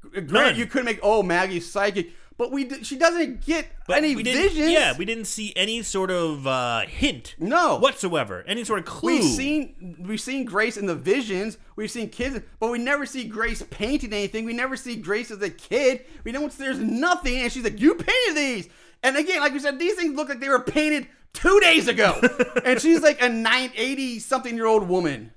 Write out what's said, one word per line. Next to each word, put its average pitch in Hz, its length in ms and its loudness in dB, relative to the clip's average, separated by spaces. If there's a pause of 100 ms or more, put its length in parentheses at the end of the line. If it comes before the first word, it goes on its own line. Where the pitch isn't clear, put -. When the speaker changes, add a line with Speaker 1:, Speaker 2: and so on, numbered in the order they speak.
(120)
Speaker 1:
Granted, 160 200 -6
Speaker 2:
None. 233 240 4
Speaker 1:
you 233 120 -2
could 254 180 0
make, 220 160 -2
"Oh, 208 220 4
Maggie's 180 460 0
psychic," 202 420 -2 (260)
but 240 140 -2
we 277 140 -2
d-, 269 180 -12
she 269 120 -8
doesn't 330 480 2
get 320 220 -2 (220)
Speaker 2:
But - 100 2
Speaker 1:
any 294 180 2
Speaker 2:
we - 60 -6
didn't, 269 300 2
Speaker 1:
visions. 311 180 2
Speaker 2:
yeah, 254 260 4
we 170 80 -6
didn't 226 220 -4
see 208 300 -8
any 220 260 -2
sort 190 300 -2
of, 160 340 -2
uh, 123 360 0
hint 156 580 -4
Speaker 1:
No. 262 400 2
Speaker 2:
whatsoever. 156 680 0
Any 220 160 -4
sort 208 160 -2
of 165 60 -8
clue. - 280 -2
Speaker 1:
We've 254 100 4
seen, 240 720 -2 (120)
we've 214 140 -4
seen 262 240 -6
Grace 220 320 -2
in 202 80 -4
the 175 80 0
visions. 202 640 -2 (180)
We've 214 140 -6
seen 226 220 -6
kids, 254 280 -6 (200)
but 226 100 -2
we 240 80 -2
never 269 300 -2
see 262 160 -8
Grace 226 480 -4
painting 233 420 -2
anything. 214 320 -4
We 233 80 -6
never 254 240 -4
see 240 180 -10
Grace 220 360 -4
as 196 100 -10
a 196 80 -2
kid. 254 560 0 (180)
We - 80 -8
don't, 277 240 -4
there's 269 240 -4
nothing. 262 580 0
And 240 140 -2
she's 247 120 -8
like, 208 180 -4
"You 311 140 8
painted 440 400 0
these." 262 340 -2 (320)
And 262 160 2
again, 320 220 0
like 285 140 2
we 285 60 -4
said, 269 200 -4
these 359 160 0
things 330 200 -2
look 285 140 -4
like 254 100 -6
they 277 100 -4
were 254 120 4
painted 302 460 0 (260)
two 392 280 6
days 320 260 6
ago. 202 340 4 (200)
Speaker 2:
<laughs> 247 220 0
Speaker 1:
And 254 160 4
she's 320 220 6
like 294 220 4
a 247 60 4
nine, 233 460 0
eighty-something 254 800 -4
year 226 120 0
old 214 200 4
woman. 147 500 -2